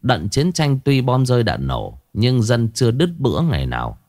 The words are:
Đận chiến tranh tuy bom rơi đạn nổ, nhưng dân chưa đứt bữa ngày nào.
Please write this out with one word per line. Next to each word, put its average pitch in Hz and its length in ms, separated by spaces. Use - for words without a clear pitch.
Đận 104 260
chiến 156 240
tranh 143 320
tuy 139 160
bom 127 260
rơi 123 160
đạn 67 240
nổ, 55 320
nhưng 123 300
dân 117 320
chưa 120 160
đứt 151 280
bữa 107 220
ngày 87 260
nào. 60 320